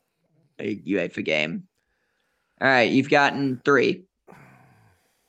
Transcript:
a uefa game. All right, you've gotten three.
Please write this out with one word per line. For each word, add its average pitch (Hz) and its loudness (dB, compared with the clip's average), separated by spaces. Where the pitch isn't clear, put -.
a 107 -6
uefa 90 -6
game. 82 -4
All 127 0
right, 127 4
you've 135 2
gotten 139 0
three. 123 0